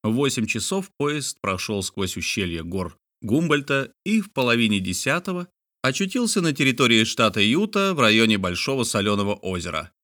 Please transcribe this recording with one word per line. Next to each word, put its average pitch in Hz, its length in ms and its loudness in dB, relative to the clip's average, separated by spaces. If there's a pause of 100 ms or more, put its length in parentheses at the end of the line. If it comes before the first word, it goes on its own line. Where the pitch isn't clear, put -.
В 110 80 0
восемь 127 340 0
часов 185 520 -4
поезд 147 440 -4
прошел 98 420 -4
сквозь 95 340 -4
ущелье 85 460 -4
гор 90 340 -6 (240)
Гумбольдта 143 720 0 (120)
и 214 160 2
в 185 100 -12
половине 117 480 2
десятого 165 680 -4 (340)
очутился 196 600 0
на 165 120 0
территории 127 500 4
штата 110 380 0
Юта 196 520 2
в 156 60 -2
районе 110 380 6
Большого 95 460 -2
Соленого 101 520 0
озера 85 560 -6 (120)